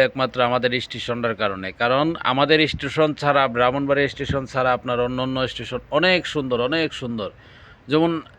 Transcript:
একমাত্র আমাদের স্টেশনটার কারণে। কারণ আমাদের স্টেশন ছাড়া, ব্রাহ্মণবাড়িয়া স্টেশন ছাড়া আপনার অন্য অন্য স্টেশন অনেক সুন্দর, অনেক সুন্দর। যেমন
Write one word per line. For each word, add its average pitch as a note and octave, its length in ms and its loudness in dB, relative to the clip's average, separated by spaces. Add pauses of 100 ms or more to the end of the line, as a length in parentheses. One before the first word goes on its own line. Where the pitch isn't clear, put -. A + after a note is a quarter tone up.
একমাত্র B2+ 320 -2 (120)
আমাদের B2 220 2 (140)
স্টেশনটার A#2 560 -4
কারণে। F#2+ 260 -2 (140)
কারণ B2+ 240 2 (260)
আমাদের C#3+ 260 4 (160)
স্টেশন D3+ 360 0 (120)
ছাড়া, C#3 220 4 (120)
ব্রাহ্মণবাড়িয়া C#3 580 2
স্টেশন C3+ 380 -4
ছাড়া B2+ 260 0
আপনার B2 280 -4
অন্য B2+ 200 -4
অন্য C3 120 -4 (160)
স্টেশন A#2+ 260 -8 (120)
অনেক F3 280 2 (140)
সুন্দর, C3 240 -2 (120)
অনেক D#3 200 -2 (120)
সুন্দর। A2+ 280 -6 (640)
যেমন D#3+ 200 4 (280)